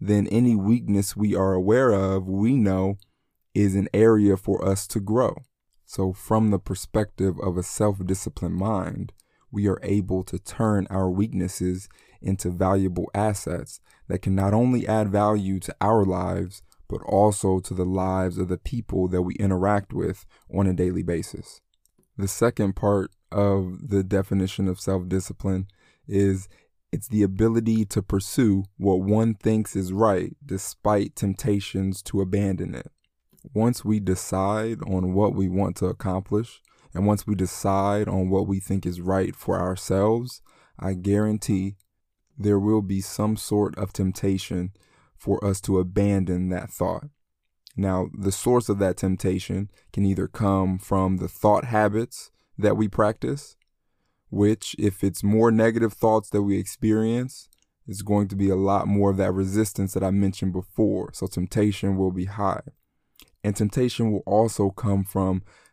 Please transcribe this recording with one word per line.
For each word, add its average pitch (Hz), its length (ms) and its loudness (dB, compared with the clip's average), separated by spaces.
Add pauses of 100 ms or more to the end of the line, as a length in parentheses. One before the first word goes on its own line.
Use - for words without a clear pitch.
then 101 280 2
any 120 260 4
weakness 101 600 2
we 104 180 0
are 95 180 2
aware 110 380 4
of, 95 380 0
we 104 260 2
know 98 440 2 (560)
is 101 200 2
an 98 180 0
area 104 440 6
for 95 280 -2
us 95 220 0
to - 140 -4
grow. 107 340 0 (500)
So 95 280 -4
from 110 400 0
the 95 80 0
perspective - 800 -4
of 92 180 -2
a 87 60 -2
self-disciplined 95 920 -4
mind, 95 600 -4 (360)
we 101 160 -2
are 95 160 0
able 95 400 -2
to 87 160 -8
turn 104 520 0
our 95 200 0
weaknesses 92 800 -2 (340)
into 95 280 -2
valuable 92 640 0
assets 101 640 -4 (260)
that - 160 -4
can 95 140 0
not 98 180 2
only 123 320 2
add 107 220 0
value 101 500 0
to - 220 -10
our 104 240 4
lives, 92 580 -2 (260)
but - 140 -8
also 98 560 2
to - 160 -8
the 92 100 -2
lives 92 540 -2
of 95 80 -2
the 90 120 -2
people 92 500 -2
that 90 140 0
we 90 120 -4
interact 98 580 0
with - 320 -4 (300)
on 98 140 2
a 92 40 2
daily 90 300 0
basis. - 580 -6 (560)
The 98 120 -2
second 110 480 0
part 101 340 0 (200)
of 98 600 0
the 98 120 2
definition 98 640 0
of 92 140 -4
self-discipline 95 840 -4 (420)
is 98 400 0 (420)
it's - 180 -8
the 107 140 2
ability 110 600 2
to 104 180 -2
pursue 98 640 0 (140)
what 95 240 2
one 107 320 2
thinks 110 420 0
is 92 160 -4
right 101 420 2 (100)
despite 104 680 -2
temptations 98 880 -2
to 98 200 -2
abandon 95 520 -2
it. - 160 -12 (640)
Once 117 320 0
we 107 160 2
decide 98 800 -2
on 92 300 -2
what 101 220 2
we 98 120 2
want 92 300 0
to - 100 -2
accomplish, 98 760 -4 (320)
and 98 120 0
once 104 200 2
we 104 80 -2
decide 98 760 0
on 95 220 0
what 98 180 2
we 95 100 0
think 98 280 -4
is 87 140 -6
right 92 360 0
for 95 240 -2
ourselves, 98 800 -2 (380)
I 95 160 -4
guarantee 101 800 0 (600)
there 101 220 2
will 107 240 2
be 98 200 -2
some 107 340 -2
sort 104 400 -2
of 98 160 -6
temptation 92 800 -2 (420)
for - 300 -2
us 98 160 0
to 95 180 0
abandon 92 720 0
that 90 220 -6
thought. 90 380 -4 (680)
Now, 92 320 0 (100)
the 98 140 -2
source 123 380 2
of 101 80 -2
that 95 180 0
temptation 95 760 -2 (220)
can 101 140 0
either 95 220 0
come 95 500 0
from 95 400 0
the 90 100 -4
thought 104 380 2
habits 107 640 0 (300)
that 104 160 4
we 107 120 2
practice, 120 640 -2 (760)
which 101 500 2
if 101 240 0
it's 95 180 -2
more 110 300 4
negative 113 400 4
thoughts 110 380 2
that 104 120 0
we 98 160 0
experience, 110 920 -2 (380)
it's 101 160 -10
going 104 240 2
to 98 80 -6
be 98 160 2
a 92 60 2
lot 98 320 2
more 101 220 4
of 98 80 2
that 95 120 2
resistance 98 640 -2
that 95 80 -2
I 95 80 0
mentioned 98 420 0
before. 98 600 -2
So - 160 -6
temptation 98 680 0
will 95 140 0
be 92 140 -4
high. 98 380 -4 (840)
And 104 100 0
temptation 117 560 0
will 101 160 -2
also 104 440 2
come 98 340 -2
from 92 400 -2 (280)